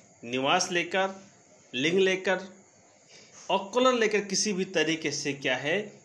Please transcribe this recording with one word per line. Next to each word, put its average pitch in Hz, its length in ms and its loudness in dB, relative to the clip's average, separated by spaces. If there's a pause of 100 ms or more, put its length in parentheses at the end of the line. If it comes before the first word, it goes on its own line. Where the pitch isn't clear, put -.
(240)
निवास 135 480 0
लेकर, 190 440 -2 (580)
लिंग 156 260 2
लेकर 190 480 0 (1000)
और 190 260 0
कलर 254 180 6
लेकर 214 280 2
किसी 202 320 -2
भी 185 120 -2
तरीके 160 460 0
से 143 220 -4
क्या 135 220 -2
है? 143 220 -2 (280)